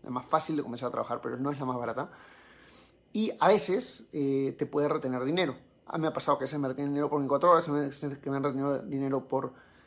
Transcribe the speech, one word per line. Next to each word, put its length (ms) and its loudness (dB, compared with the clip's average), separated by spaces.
la 80 -10
más 140 -4
fácil 300 2
de 80 0
comenzar 260 -6
a 20 -4
trabajar, 300 -4
pero 160 -6
no 140 -2
es 80 -6
la 60 -6
más 120 -2
barata. 340 -4
Y 280 0
a 100 6
veces, 640 2
eh, 440 0
te 80 -2
puede 220 0
retener 380 -2
dinero. 300 0
A 100 -6
mí 60 0
me 60 0
ha 40 -2
pasado 240 2
que 60 -4
a 20 0
veces 140 -4
me 80 0
retienen 260 -2
dinero 160 0
por 80 0
veinticuatro 320 4
horas, 180 8
a 40 -2
veces 480 -2
que 100 -6
me 80 0
han 60 0
retenido 400 0
dinero 440 -2
por, 260 -2